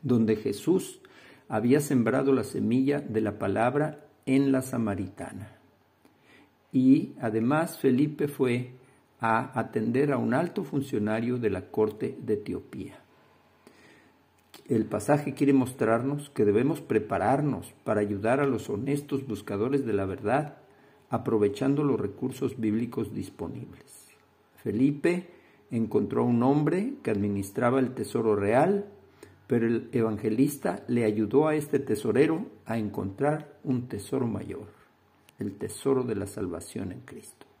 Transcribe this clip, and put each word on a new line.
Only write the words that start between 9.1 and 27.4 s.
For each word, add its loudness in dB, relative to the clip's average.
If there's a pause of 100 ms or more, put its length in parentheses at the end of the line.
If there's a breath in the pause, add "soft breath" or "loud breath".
a 0
atender 0
a 0
un 0
alto -2
funcionario -2
de 0
la -4
corte -2
de 0
Etiopía. -10 (1700 soft breath)
El 2
pasaje 0
quiere 2
mostrarnos 2
que 0
debemos 2
prepararnos 0 (100)
para 0
ayudar 0
a 2
los -2
honestos -4
buscadores -2
de -2
la 0
verdad, -2 (500 soft breath)
aprovechando 2
los 2
recursos -4
bíblicos -2
disponibles. -12 (480)
Felipe 0 (440 loud breath)
encontró 0
a 4
un 4
hombre 2 (100)
que -2
administraba 0